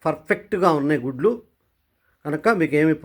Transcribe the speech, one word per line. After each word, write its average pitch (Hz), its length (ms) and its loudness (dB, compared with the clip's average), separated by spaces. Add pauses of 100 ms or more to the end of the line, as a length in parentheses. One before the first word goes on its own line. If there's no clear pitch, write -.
పర్ఫెక్ట్గా 180 680 -2
ఉన్నాయి 147 340 0
గుడ్లు, 139 240 0 (920)
కనుక 151 220 -4 (120)
మీకేమీ 156 460 2